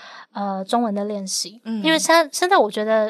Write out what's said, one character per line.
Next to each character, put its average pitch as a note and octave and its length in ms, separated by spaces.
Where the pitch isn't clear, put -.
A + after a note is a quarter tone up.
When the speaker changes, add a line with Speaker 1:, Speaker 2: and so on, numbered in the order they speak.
Speaker 1:
呃， G3 320
中 A#3+ 180
文 A3 100
的 G3+ 120
练 G3+ 200
习。 F#3+ 380
Speaker 2:
嗯。 A3 180
Speaker 1:
因 D#4 120
为 D#4+ 40
现-， D#4+ 320
现 F4+ 200
在 F#4+ 80
我 B3 120
觉 G#3+ 140
得， G#3+ 260